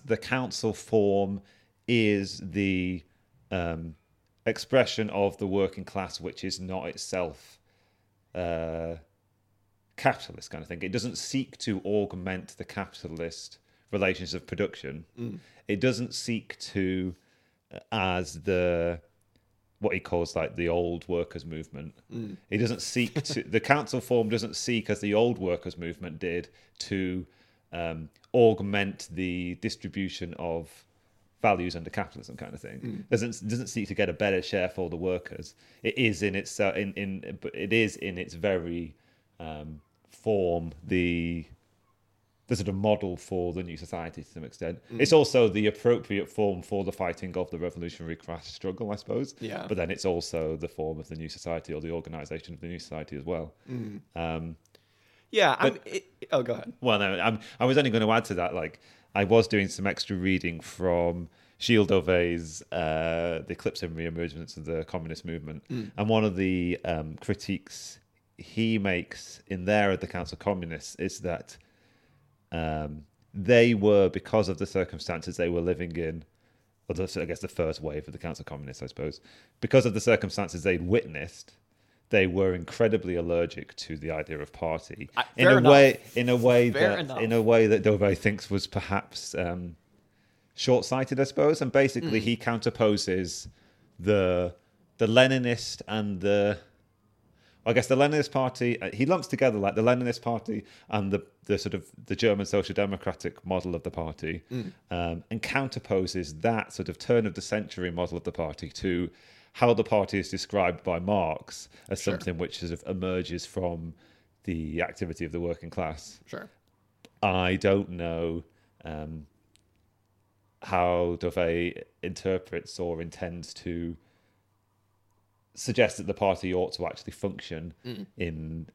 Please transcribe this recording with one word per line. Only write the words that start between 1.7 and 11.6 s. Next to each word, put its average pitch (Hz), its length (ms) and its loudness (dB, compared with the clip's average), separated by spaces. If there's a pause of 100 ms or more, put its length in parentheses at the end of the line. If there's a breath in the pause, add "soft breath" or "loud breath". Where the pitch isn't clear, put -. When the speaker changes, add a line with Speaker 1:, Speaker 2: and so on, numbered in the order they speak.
Speaker 1:
is 104 500 4
the, 92 640 0 (480)
um, 82 460 -4 (500)
expression 113 640 2
of 101 280 0
the 104 100 -2
working 95 380 0
class, 92 360 -8
which - 220 -10
is 92 160 -6
not 92 280 -6
itself, - 720 -6 (760)
uh, 82 600 -4 (1000)
capitalist - 520 -2
kind 80 140 -12
of - 40 -20
thing. 87 140 -10
It 95 100 -4
doesn't 110 260 -4
seek - 420 -6
to 98 240 -4